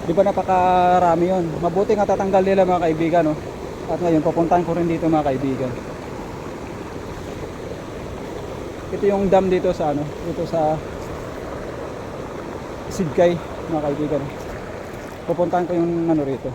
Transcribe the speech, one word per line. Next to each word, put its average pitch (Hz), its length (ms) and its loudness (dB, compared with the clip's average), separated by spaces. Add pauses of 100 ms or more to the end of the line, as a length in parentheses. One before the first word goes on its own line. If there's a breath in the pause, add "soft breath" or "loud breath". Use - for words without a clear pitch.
Di 165 80 -2
ba 165 80 2
napakarami 180 1120 6
yun? 180 160 2 (160)
Mabuti 190 320 2
nga 202 80 4
tatanggal 190 400 4
nila, 190 240 4
mga 180 240 2
kaibigan, 165 400 4
no? 151 80 -2 (480)
At 165 160 -2
ngayon, 165 160 4
papuntahan 170 480 2
ko 170 80 0
rin 170 160 2
dito, 165 160 0
mga 151 240 2
kaibigan. 131 400 -2 (3250)
Ito - 160 -4
yung 196 240 2
dam 190 160 6
dito 180 240 2
sa, 156 240 0
ano, 147 80 -2 (240)
dito 170 160 -4
sa 156 320 0 (2250)
Sidkay, 175 480 4 (320)
mga 151 160 0
kaibigan. 143 360 0 (1000)
Pupuntahan 175 480 0
ko - 0 -
yung, 170 400 2
ano, 147 160 2
rito. 131 280 -4